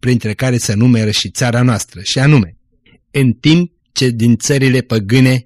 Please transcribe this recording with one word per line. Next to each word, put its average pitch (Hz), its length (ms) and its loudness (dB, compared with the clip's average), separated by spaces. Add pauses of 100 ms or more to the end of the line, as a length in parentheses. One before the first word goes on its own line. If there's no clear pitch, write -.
printre 117 340 -2
care 127 240 -2
se 110 160 -4
numără 110 360 2
și 101 200 -4
țara 120 320 -2
noastră, 113 400 -4
și - 160 -6
anume, 135 380 2 (540)
în 131 220 0
timp 165 400 0 (200)
ce 131 160 -2
din 117 280 2
țările 135 440 0
păgâne 123 640 0